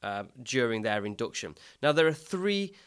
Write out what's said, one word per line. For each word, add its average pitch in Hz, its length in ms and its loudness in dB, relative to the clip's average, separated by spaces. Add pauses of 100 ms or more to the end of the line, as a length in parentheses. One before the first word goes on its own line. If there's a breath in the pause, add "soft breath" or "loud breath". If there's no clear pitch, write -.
um, 101 280 -6 (120)
during 117 400 2
their 107 240 0
induction. 104 500 -6 (280 loud breath)
Now, 147 80 4
there 160 160 6
are 160 60 2
three 196 600 -4 (140 soft breath)